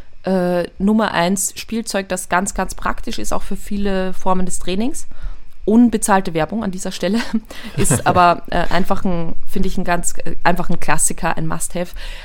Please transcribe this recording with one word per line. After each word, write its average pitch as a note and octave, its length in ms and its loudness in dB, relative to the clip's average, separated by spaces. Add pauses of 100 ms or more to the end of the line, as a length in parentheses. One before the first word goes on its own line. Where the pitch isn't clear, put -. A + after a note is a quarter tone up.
(240)
äh, F3+ 460 -2 (100)
Nummer G#3+ 320 0
eins F3 480 -2
Spielzeug, A3 480 -8
das F#3 220 -8
ganz, F#3 240 -2
ganz F#3 220 -4
praktisch - 440 -4
ist, - 140 0
auch - 100 2
für G3 140 0
viele F#3+ 560 -2
Formen F#3 320 2
des F#3 140 2
Trainings. G3+ 460 0 (600)
Unbezahlte G#3 680 2
Werbung E3 300 -4
an F#3+ 80 -4
dieser F#3 220 -8
Stelle G3 260 -2 (300)
<laughs> - 260 -14
ist - 320 2
aber, F3 420 2
äh, F3 200 0
einfach F#3 340 4
ein, E3+ 300 2 (140)
finde G3 200 4
ich, F#3 100 2
ein F#3+ 60 0
ganz, F3 300 2 (100)
äh, - 200 6
einfach F3 260 4
ein F#3 100 4
Klassiker, - 560 2
ein D#3 100 0
Must-Have, E3+ 460 -4 (340)